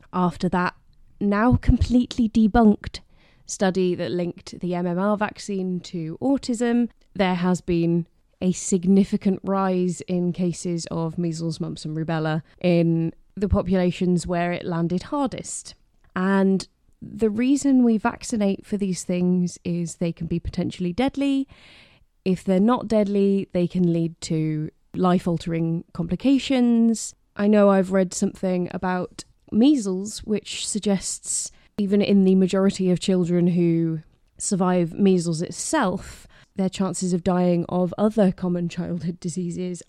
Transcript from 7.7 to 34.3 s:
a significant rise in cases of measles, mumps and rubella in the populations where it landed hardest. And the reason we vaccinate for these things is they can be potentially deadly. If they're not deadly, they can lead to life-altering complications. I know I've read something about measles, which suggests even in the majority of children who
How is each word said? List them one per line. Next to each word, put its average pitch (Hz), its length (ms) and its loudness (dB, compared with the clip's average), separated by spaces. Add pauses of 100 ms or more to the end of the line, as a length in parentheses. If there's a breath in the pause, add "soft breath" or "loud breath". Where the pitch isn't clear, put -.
a 185 100 0
significant 190 920 2
rise 185 640 0
in 180 240 -2
cases 175 580 -4
of 165 260 -6
measles, 165 440 -4
mumps 160 240 -8
and 156 120 -8
rubella 160 460 -2 (180 soft breath)
in 170 520 2 (240)
the 196 120 -2
populations 180 800 0
where 175 240 -2
it - 140 -6
landed 170 400 -4
hardest. - 720 -6 (400)
And 190 500 2 (340)
the 214 300 -2
reason 254 540 2
we 226 140 4
vaccinate - 680 -2
for 208 100 -4
these 190 280 -2
things 180 580 0
is 170 340 -6
they 170 160 -4
can 165 140 -10
be 170 140 -2
potentially - 520 -4
deadly. 269 540 -2 (800 soft breath)
If 185 180 0
they're 190 160 2
not 220 300 2
deadly, 196 640 2
they 175 160 0
can 175 240 2
lead 165 300 -2
to 156 480 -4 (220)
life-altering 170 1000 0
complications. 233 1200 0 (220)
I 208 100 0
know 208 240 6
I've 190 220 2
read 190 200 2
something 185 600 -2
about 180 520 -6 (280)
measles, 214 720 2
which - 420 -6
suggests - 880 -4 (260 soft breath)
even 202 240 2
in 196 220 4
the 190 100 6
majority 190 560 2
of 170 80 2
children 175 500 2
who 165 520 0 (360)